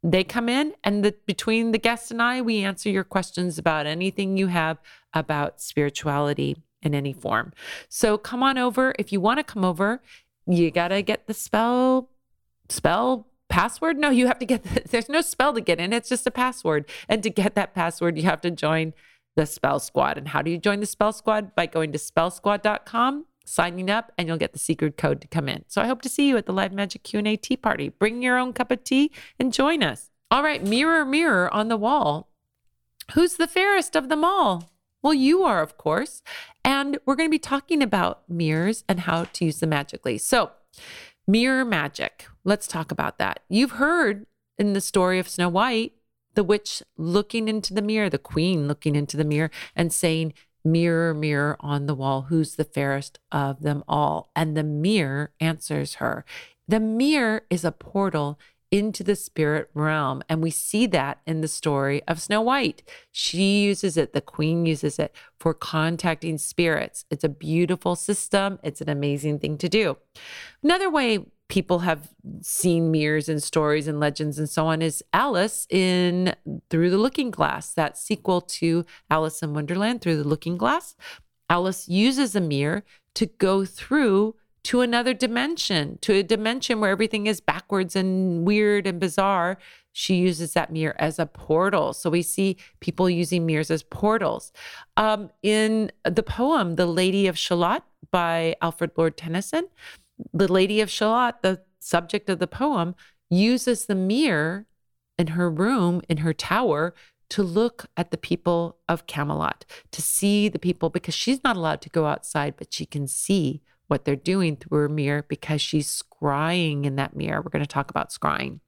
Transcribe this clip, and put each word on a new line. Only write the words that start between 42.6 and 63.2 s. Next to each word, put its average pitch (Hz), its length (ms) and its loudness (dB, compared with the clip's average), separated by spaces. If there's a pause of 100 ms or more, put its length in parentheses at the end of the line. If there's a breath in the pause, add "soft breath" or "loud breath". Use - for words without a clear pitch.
talk - 240 -6
about - 260 -4
that. - 220 -2 (100)
You've 247 220 2
heard 247 560 0 (320)
in 202 140 0
the 196 80 0
story 185 360 2
of 185 100 -2
Snow 180 220 0
White, 226 440 0 (420)
the 208 80 4
witch 208 400 0 (140)
looking 202 500 0
into 214 260 -2
the 208 80 0
mirror, 208 300 0
the 139 80 -2
queen 160 480 0
looking 147 280 -2
into 147 220 -2
the 151 80 0
mirror 151 240 0 (260 loud breath)
and 170 160 0
saying, 160 420 0 (300 soft breath)
"Mirror, 165 520 2
mirror 147 440 0
on 143 280 -2
the 147 80 0
wall, 135 340 -2
who's 160 260 0
the - 80 -2
fairest 139 540 -2 (140)
of 139 320 -2
them 147 240 -2
all?" 147 480 0
And 156 200 0
the 156 80 0
mirror 151 760 0
answers 151 560 -4
her. - 300 -4 (420 loud breath)
The 214 120 2
mirror 226 720 2
is 180 160 0
a 160 60 2
portal 156 680 -2 (340 soft breath)
into 202 320 0
the 196 140 0
spirit 151 560 -2
realm. 151 560 -2
And 160 120 0
we 165 80 0
see 214 360 0
that 143 420 0
in 160 140 -2
the 156 80 -2
story 139 580 0
of 165 140 -4
Snow 208 180 0
White. 240 440 0 (280 loud breath)
She 196 520 2